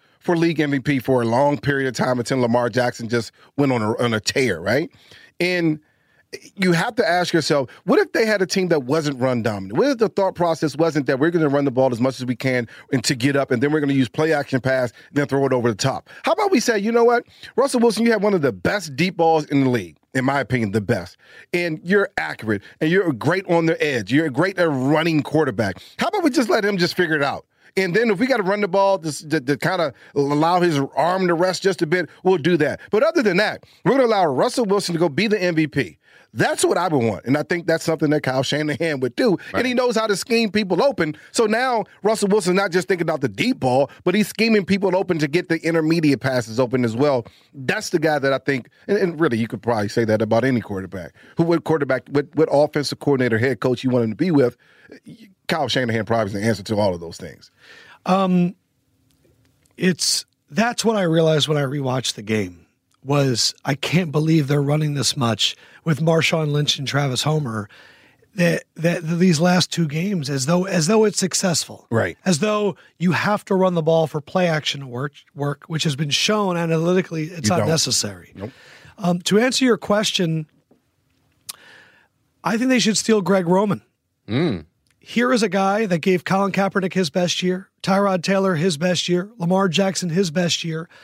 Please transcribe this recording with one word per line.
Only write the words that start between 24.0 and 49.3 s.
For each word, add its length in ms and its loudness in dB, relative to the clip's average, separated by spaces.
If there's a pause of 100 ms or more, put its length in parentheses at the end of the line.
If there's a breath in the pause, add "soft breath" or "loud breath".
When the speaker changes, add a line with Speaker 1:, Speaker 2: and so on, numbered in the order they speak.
Speaker 1:
You're 180 2
great 300 -2
at 100 4
running 540 2
quarterback. 580 -2 (160 loud breath)
How 100 -2
about 160 -2
we 60 4
just 200 0
let 160 2
him 120 0
just 200 -2
figure 180 0
it 80 0
out?" 220 -4 (320 soft breath)
And 180 0
then 140 2
if 100 0
we 80 0
gotta 160 0
run 160 0
the 80 0
ball 320 2
to, 300 -8
to, 100 0
to 180 -2
kinda 360 -2 (200 loud breath)
allow 460 2
his 180 2 (160)
arm 340 0
to 60 2
rest 300 -2
just 180 0
a 60 -2
bit, 220 -2 (160 loud breath)
we'll 120 4
do 200 2
that. 240 -2 (100)
But 120 2
other 200 2
than 140 2
that, 260 -2 (220 soft breath)
we're 60 4
gonna 160 4
allow 180 2
Russell 400 0
Wilson 280 0
to 60 0
go 80 2
be 200 -2
the 140 0
M 140 0
V 120 2
P. 300 -6 (360 soft breath)
That's 300 0
what 140 2
I 120 0
would 140 2
want. 220 -2
And 120 0
I 40 0
think 240 -4
that's 200 0
something 260 0
that 100 0
Kyle 220 0
Shanahan 560 -4
would 160 -4
do. 160 2
Speaker 2:
Right. 240 -4
Speaker 1:
And 100 0
he 80 -2
knows 220 0
how 100 0
to 100 0
scheme 360 -2
people 320 0
open. 320 0 (160 loud breath)
So 140 2
now 400 0 (180 soft breath)
Russell 240 0
Wilson's 300 2
not 140 0
just 160 0
thinking 160 0
about 180 -4
the 80 0
deep 320 -2
ball, 280 2 (140 loud breath)
but 100 2
he's 140 2
scheming 380 2
people 300 0
open 240 0
to 80 0
get 200 -2
the 80 0 (100)
intermediate 540 2
passes 400 -4
open 240 0
as 120 -2
well. 300 0 (280 loud breath)
That's 360 -6
the 80 0
guy 220 2
that 140 0
I 60 0
think, 300 -4 (180 soft breath)
and, 100 0
and 220 0
really 180 2